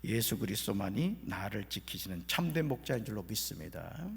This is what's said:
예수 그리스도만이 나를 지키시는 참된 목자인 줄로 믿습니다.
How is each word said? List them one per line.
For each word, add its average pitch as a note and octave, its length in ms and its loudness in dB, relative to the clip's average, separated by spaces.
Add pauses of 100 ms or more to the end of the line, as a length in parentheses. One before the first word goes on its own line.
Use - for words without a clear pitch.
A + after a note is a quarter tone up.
예수 A2+ 340 4
그리스도만이 G2+ 840 2
나를 G2+ 420 -2
지키시는 F#2 600 -4
참된 D#3+ 400 4
목자인 B2 360 0
줄로 G#2+ 200 -2
믿습니다. E2+ 920 -4